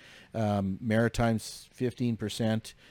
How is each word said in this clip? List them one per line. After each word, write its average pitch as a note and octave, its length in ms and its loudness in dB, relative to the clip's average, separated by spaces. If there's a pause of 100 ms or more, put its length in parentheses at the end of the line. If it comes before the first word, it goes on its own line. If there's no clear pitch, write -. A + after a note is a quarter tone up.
(340)
Um, G2+ 480 0
Maritime's A2+ 920 0
fifteen A#2+ 460 -2
percent, A2 560 -2 (180)